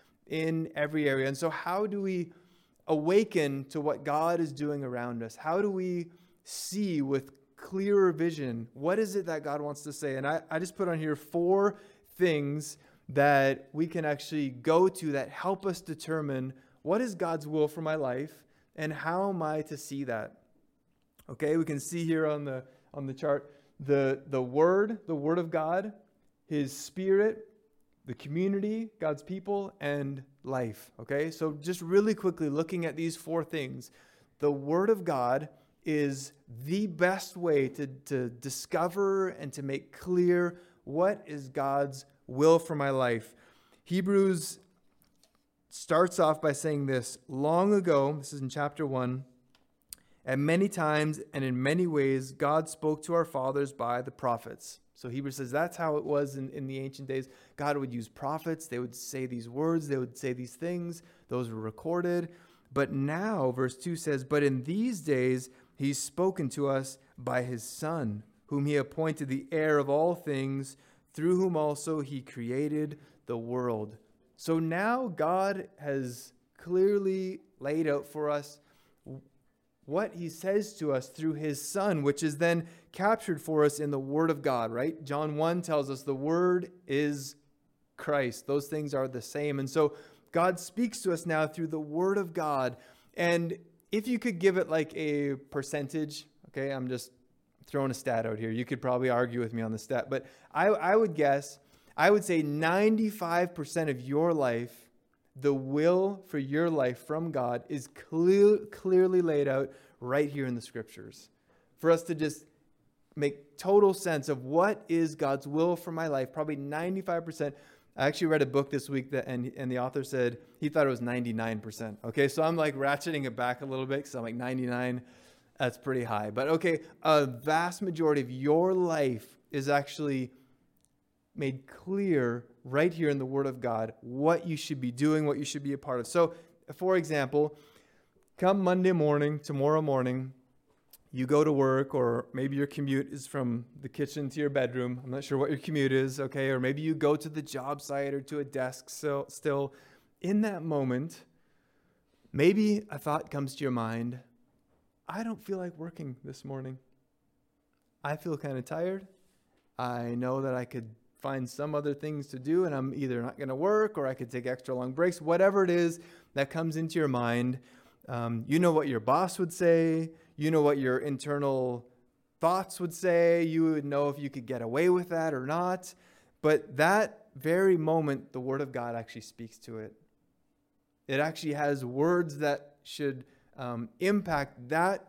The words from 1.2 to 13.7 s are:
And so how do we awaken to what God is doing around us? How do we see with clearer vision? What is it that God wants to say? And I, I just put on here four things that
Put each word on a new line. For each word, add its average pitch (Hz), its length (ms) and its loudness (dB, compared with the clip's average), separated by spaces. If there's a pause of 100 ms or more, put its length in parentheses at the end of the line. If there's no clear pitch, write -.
And 139 80 -2
so 165 140 0
how 185 360 -4
do 202 140 -4
we 185 320 -2 (540)
awaken 156 800 2
to 151 160 -6
what 147 240 -2
God 160 360 2
is 160 120 -2
doing 143 320 -4
around 120 380 -4
us? 113 140 -10
How 170 260 0
do 208 80 2
we 180 400 -4 (320)
see 185 580 -4
with 135 320 -2 (240)
clearer 190 560 4
vision? 147 640 -2
What 170 240 0
is 208 180 0
it 190 80 -2
that 160 180 -4
God 147 200 -4
wants 147 220 -6
to 151 80 -10
say? 135 240 -4
And 135 100 -2
I, 156 240 0
I 160 80 -2
just 180 180 -8
put 190 100 0
on 170 120 0
here 156 180 0
four 196 640 2 (400)
things 151 580 0 (320)
that 135 640 4